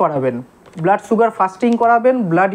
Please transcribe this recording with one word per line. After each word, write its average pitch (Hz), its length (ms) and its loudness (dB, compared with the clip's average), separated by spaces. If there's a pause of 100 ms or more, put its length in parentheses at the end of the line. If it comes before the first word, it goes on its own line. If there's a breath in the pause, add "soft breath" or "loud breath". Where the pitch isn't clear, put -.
করাবেন, 135 340 -2 (480)
ব্লাড 202 240 2
সুগার 226 300 0
ফাস্টিং 196 340 -2 (120)
করাবেন, 233 320 2 (160)
ব্লাড 185 240 2